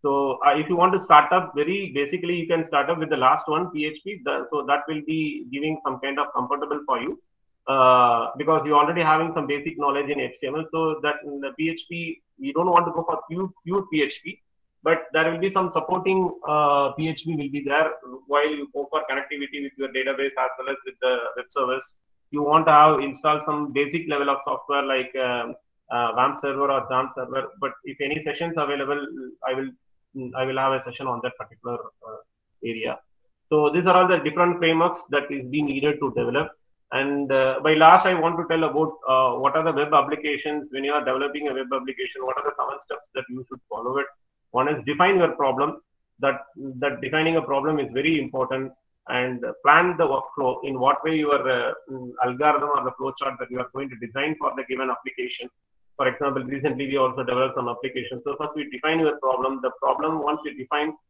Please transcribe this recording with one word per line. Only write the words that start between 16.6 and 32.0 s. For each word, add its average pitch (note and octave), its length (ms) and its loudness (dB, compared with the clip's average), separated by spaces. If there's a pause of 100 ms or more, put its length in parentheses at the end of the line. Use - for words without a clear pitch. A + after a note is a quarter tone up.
P D#3 160 -2
H D3+ 160 -8
P E3 100 -4
will C#3+ 140 -4
be C#3 160 -6
there D3+ 260 2 (360)
while C#3+ 220 2
you C#3+ 240 -6
go C#3+ 160 -6
for D#3 200 -2
connectivity C#3+ 540 -6
with C#3 140 -10
your C3+ 120 -6
database C3+ 500 -2
as C3 180 0
well C3 120 -8
as C3+ 160 -4
with C3 160 -12
the B2+ 160 2 (180)
web A#2+ 140 -10
service. C3 460 -4 (360)
You D3 120 -2
want D#3 240 4
to D#3+ 40 8
have D3+ 280 10
install D3 420 0
some D3 320 -4
basic D3 340 -2
level C#3+ 220 0
of C3+ 160 2
software C#3 380 -2
like, C3 320 -2
um, B2 400 -2 (360)
uh, A#2+ 240 0
wamp C3+ 220 2
server C#3 340 0
or C3 160 0
jam C3 280 0
server. C3 320 -6 (120)
But C3+ 120 -4 (140)
if C#3 140 -12
any D3 220 -2
sessions D#3+ 340 -4
available, C#3+ 480 -2 (400)
I C3 120 -2
will, C3+ 140 -6 (680)
I C3 80 -2
will C3+ 120 -4
have C3+ 160 2
a B2+ 100 -4
session C3 240 -10
on A#2+ 160 -4
that B2 160 -6
particular, - 400 -10 (280)